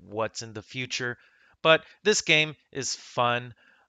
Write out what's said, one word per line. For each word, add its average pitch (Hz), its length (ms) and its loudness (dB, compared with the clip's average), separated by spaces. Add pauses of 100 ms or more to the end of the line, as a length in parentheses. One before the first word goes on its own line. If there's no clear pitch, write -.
what's 104 400 -6
in 113 140 -14
the 104 80 -10
future, 127 560 -8 (440)
but 160 220 6 (180)
this 208 200 2
game 156 340 2 (160)
is 131 220 -6
fun. 120 580 -2 (360)